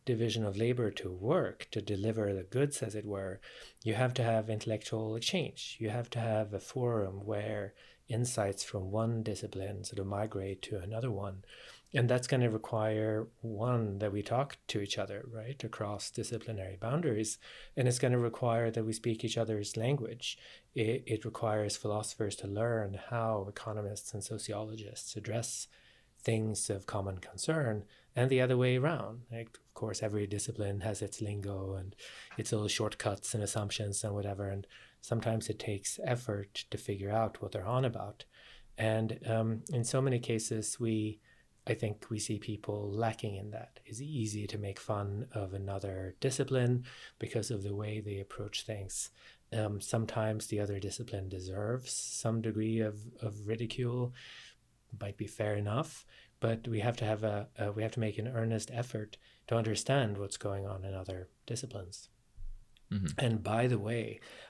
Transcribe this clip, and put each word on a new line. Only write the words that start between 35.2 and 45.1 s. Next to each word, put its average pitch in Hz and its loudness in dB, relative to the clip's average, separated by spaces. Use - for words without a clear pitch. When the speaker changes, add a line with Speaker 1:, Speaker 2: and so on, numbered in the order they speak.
Speaker 1:
it 101 -4
takes - -4
effort 113 -2
to 107 -4
figure 98 -2
out 110 2
what 98 -4
they're 92 -2
on 123 2
about. 101 -2
And, 110 2
um, 113 2
in 120 2
so 131 2
many 131 4
cases, 113 0
we, 107 2
I 117 4
think 107 -2
we 110 0
see 104 -2
people 104 -4
lacking 110 0
in 101 -8
that. 113 -10
It's 107 -10
easy 107 -2
to 107 -4
make 101 -4
fun 101 -2